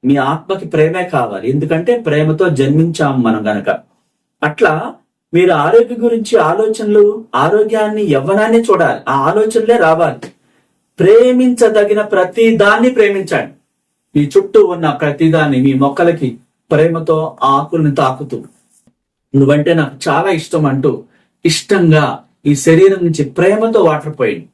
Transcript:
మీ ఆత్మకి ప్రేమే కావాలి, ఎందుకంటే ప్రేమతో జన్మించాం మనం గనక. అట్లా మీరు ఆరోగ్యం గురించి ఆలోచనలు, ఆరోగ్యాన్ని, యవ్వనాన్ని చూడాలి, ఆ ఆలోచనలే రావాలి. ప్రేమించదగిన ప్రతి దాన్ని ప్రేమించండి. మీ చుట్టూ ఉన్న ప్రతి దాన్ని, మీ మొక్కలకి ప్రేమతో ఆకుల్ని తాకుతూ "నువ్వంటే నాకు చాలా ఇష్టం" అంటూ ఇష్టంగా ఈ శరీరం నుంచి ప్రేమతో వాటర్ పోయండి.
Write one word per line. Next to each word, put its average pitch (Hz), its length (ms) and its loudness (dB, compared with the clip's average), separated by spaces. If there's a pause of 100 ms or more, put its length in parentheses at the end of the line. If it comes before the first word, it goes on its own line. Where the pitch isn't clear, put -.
మీ 139 80 2
ఆత్మకి 160 520 -4
ప్రేమే 160 360 0
కావాలి, 110 460 -4
ఎందుకంటే 160 480 -2
ప్రేమతో 156 520 0
జన్మించాం 143 720 0
మనం 110 240 -2
గనక. 104 220 -4 (720)
అట్లా 156 500 -2 (400)
మీరు 180 180 2
ఆరోగ్యం 233 540 2
గురించి 226 320 0
ఆలోచనలు, 208 880 0 (100)
ఆరోగ్యాన్ని, 214 680 0
యవ్వనాన్ని 196 600 0
చూడాలి, 175 380 0 (100)
ఆ 135 60 -2 (140)
ఆలోచనలే 220 480 0
రావాలి. 160 420 0 (800)
ప్రేమించదగిన 220 1040 4
ప్రతి 208 560 0
దాన్ని 202 320 4
ప్రేమించండి. 196 640 -2 (600)
మీ 147 220 0
చుట్టూ 196 280 2
ఉన్న 170 240 -2
ప్రతి 147 420 -2
దాన్ని, 147 300 0
మీ 135 120 2
మొక్కలకి 143 640 0 (340)
ప్రేమతో 160 720 -2
ఆకుల్ని 156 520 0
తాకుతూ 127 480 -6 (920)
"నువ్వంటే 147 380 2
నాకు 156 220 -2 (140)
చాలా 165 220 -2
ఇష్టం" 160 340 -4
అంటూ 135 380 -2 (420)
ఇష్టంగా 156 760 0 (260)
ఈ 147 100 2
శరీరం 180 500 2
నుంచి 156 180 -2
ప్రేమతో 208 600 0
వాటర్ 151 360 -2
పోయండి. 107 340 -4